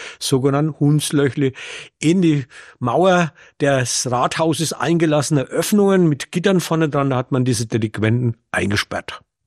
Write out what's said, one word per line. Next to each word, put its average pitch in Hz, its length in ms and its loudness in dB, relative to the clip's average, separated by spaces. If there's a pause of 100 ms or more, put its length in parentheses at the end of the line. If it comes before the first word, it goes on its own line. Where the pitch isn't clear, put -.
(180)
sogenannten 143 600 0
Hundslöchle 143 720 2 (480)
in 175 220 2
die 147 240 2 (340)
Mauer 170 540 2 (260)
des 135 500 0
Rathauses 156 600 -2
eingelassene 151 720 0
Öffnungen 196 640 2
mit - 240 -4
Gittern 185 260 2
vorne 160 300 0
dran, 139 220 -2
da 127 80 0
hat 127 120 -6
man 127 140 0
diese 120 220 -2
Delinquenten 110 720 0 (140)
eingesperrt. 95 680 -4 (260)